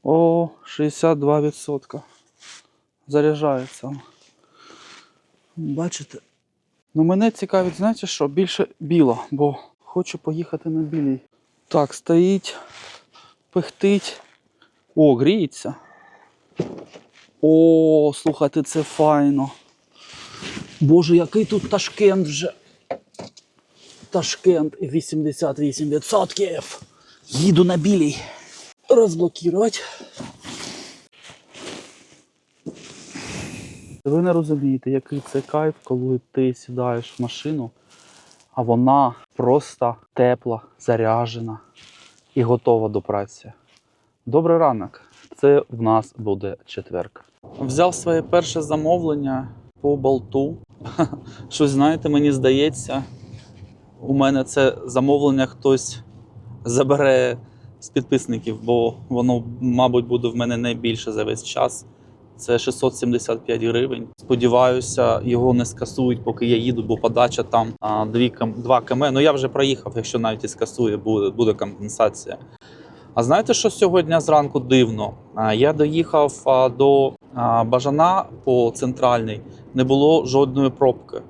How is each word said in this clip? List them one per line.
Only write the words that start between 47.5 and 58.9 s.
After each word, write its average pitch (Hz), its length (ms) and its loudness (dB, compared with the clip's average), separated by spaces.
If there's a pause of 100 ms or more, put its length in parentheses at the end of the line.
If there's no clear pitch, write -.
Взяв 151 340 2
своє 165 280 -2
перше 165 400 0
замовлення 151 840 -2 (320)
по 143 160 0
болту. 135 600 -2 (420)
<laughs> - 500 -6
Щось, 147 220 0
знаєте, 147 380 2
мені 147 240 2
здається, 131 720 0 (960)
у 135 140 -4
мене 135 300 2
це 135 400 2
замовлення 135 600 2
хтось - 540 -2 (640)
забере 131 760 2 (420)
з - 80 -20
підписників, 113 760 -4
бо 117 320 0 (140)